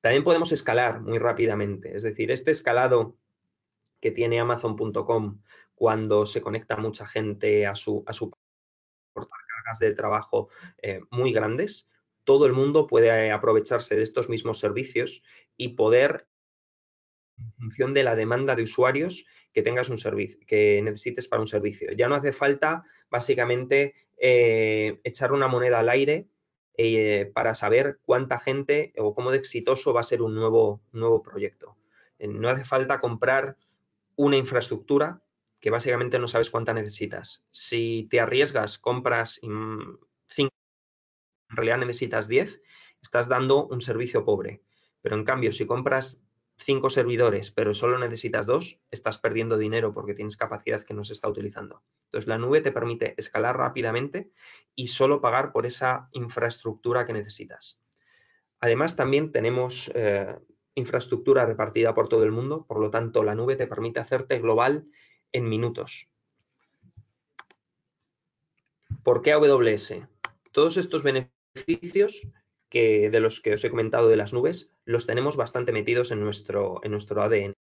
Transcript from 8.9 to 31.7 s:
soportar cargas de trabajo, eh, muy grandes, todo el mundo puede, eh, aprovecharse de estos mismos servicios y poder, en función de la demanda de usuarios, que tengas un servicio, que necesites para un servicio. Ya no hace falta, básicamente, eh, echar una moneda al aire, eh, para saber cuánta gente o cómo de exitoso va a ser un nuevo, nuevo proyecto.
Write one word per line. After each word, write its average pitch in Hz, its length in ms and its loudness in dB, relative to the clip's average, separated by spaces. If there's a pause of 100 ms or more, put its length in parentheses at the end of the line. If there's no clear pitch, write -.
soportar - 340 -16
cargas 113 320 -12
de 107 160 2
trabajo, 107 540 -2 (340)
eh, 98 180 -6 (100)
muy 123 220 0
grandes, 113 560 -2 (360)
todo 139 220 8
el 127 60 6
mundo 143 340 4
puede, 117 220 6
eh, 110 240 4
aprovecharse 107 640 2
de 107 60 4
estos 117 260 -2
mismos 113 300 -4
servicios 120 640 -4 (340)
y 123 140 -8
poder, 123 560 4 (1120)
en 113 140 -14
función 127 420 -4
de 139 100 4
la 117 100 2
demanda 120 400 0
de 117 80 -2
usuarios, 131 640 0 (260)
que 110 100 0
tengas 123 260 0
un 120 100 -6
servicio, 101 480 -6
que 104 360 4
necesites 110 440 -6
para 110 140 -2
un 110 80 -4
servicio. 104 440 -4
Ya 117 160 2
no 139 60 2
hace 143 180 -2
falta, 156 520 0 (260)
básicamente, 127 840 0 (240)
eh, 110 840 4
echar 127 300 -2
una 139 160 2
moneda 123 320 2
al 113 80 2
aire, 139 400 2 (480)
eh, 107 580 2
para 117 200 0
saber 123 480 2
cuánta 127 360 0
gente 139 580 -2
o 107 180 -2
cómo 123 180 -2
de 135 60 2
exitoso 127 540 -2
va 120 80 2
a 113 40 -2
ser 120 180 -2
un 110 120 -2
nuevo, 110 460 2 (120)
nuevo 113 300 2
proyecto. - 540 -10 (420)